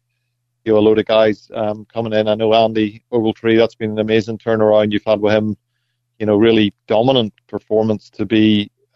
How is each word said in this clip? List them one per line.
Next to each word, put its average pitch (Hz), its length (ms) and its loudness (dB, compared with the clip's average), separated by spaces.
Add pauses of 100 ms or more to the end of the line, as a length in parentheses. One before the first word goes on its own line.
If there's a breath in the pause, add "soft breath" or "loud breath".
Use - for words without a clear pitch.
(640)
you 110 80 -2
know, 107 60 4
a - 20 2
load 110 180 4
of 107 80 -2
guys, 110 480 0
um, 107 320 -8
coming 117 260 -8
in. 107 160 0
I 107 60 0
know 110 180 0
Andy 110 580 0
Ogletree, 113 460 -2
that's 113 180 2
been 107 180 -8
an 107 60 -8
amazing 110 380 -2
turnaround 107 560 0
you've 104 140 -4
had 107 140 0
with 104 120 0
him. 107 240 -2 (600)
You 107 80 -6
know, 104 100 2
really 107 380 2 (140)
dominant 117 440 0 (140)
performance 107 640 -4
to 107 160 -8
be, 107 440 0 (260)